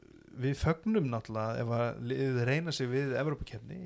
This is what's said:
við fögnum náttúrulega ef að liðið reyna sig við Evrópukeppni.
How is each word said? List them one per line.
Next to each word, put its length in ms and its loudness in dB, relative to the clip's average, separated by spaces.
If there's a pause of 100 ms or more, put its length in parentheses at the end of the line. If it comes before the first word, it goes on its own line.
(340)
við 240 0
fögnum 540 2
náttúrulega 500 -2
ef 80 0
að 320 0
liðið 440 0
reyna 280 2
sig 160 -2
við 240 0
Evrópukeppni. 720 -4